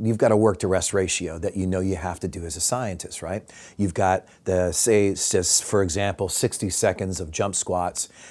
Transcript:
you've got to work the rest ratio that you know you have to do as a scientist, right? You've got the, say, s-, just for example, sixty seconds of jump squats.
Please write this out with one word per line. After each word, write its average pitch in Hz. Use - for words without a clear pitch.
you've 113
got 123
to 107
work 107
the 101
rest 92
ratio 87
that 98
you 95
know 92
you 95
have 87
to 95
do 85
as 80
a 80
scientist, 117
right? 92
You've 98
got 95
the, 90
say, 101
s-, -
just -
for 101
example, 95
sixty -
seconds 95
of 78
jump 98
squats. 90